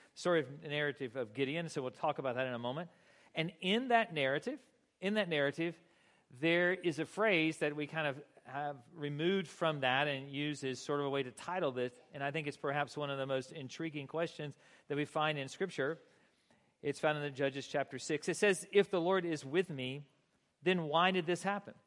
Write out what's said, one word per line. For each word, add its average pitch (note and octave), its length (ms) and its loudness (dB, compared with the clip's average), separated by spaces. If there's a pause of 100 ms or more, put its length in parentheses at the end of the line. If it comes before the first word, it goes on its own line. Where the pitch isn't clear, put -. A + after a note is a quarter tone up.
(140)
story E3+ 280 2
of C#3+ 280 -8
narrative C#3+ 460 -2
of A#2 180 -4
Gideon, C#3+ 360 0
so D3 120 -4
we'll B2+ 100 -2
talk D3+ 280 0
about C3 160 0
that C3 100 0
in B2+ 80 -2
a A#2+ 60 -4
moment. C3+ 300 -4 (440)
And E3 180 -2 (100)
in G#3+ 260 2
that A3+ 260 2
narrative, D3+ 460 0 (420)
in G3+ 140 0
that G3+ 140 0
narrative, D#3 440 2 (680)
there F3 340 6
is F3 260 0
a D#3 60 0
phrase E3 520 2
that D3 180 0
we D3+ 120 -4
kind D#3 180 -2
of C#3 120 0 (260)
have C#3+ 340 -6 (180)
removed D#3+ 520 0
from D#3 340 0
that C3 260 4
and C#3 200 -4
use C#3+ 360 -4
as C3 160 -2
sort C#3+ 200 -2
of C#3+ 60 0
a C#3 40 0
way C#3 120 0
to B2+ 80 -2
title E3+ 420 -2
this, B2 220 -2 (220)
and C#3 80 -6
I C#3+ 80 -2
think D3+ 160 -4
it's C#3+ 100 -6
perhaps C#3+ 400 -2
one D3 140 -2
of C#3 80 -4
the C3+ 80 -2
most C3 240 -2
intriguing D3+ 560 -8
questions D#3 480 -6 (320)
that C#3+ 80 -2
we D3 100 0
find D#3 320 0
in C3+ 100 -4
Scripture. E3 520 -2 (840)
It's C#3+ 180 -4
found D3+ 180 2
in D3 60 -4
the D3 60 -2
Judges C#3 380 -2
chapter C#3 320 -2
six. - 280 -2
It E3+ 100 0
says, G3+ 340 4
"If G3 180 6
the F#3 100 2
Lord F#3 240 2
is D#3+ 220 -4
with E3+ 240 0
me, C3+ 320 -4 (600)
then F3 220 2
why E3 260 4
did F#3 160 2
this F3 160 0
happen? G3 320 -4 (120)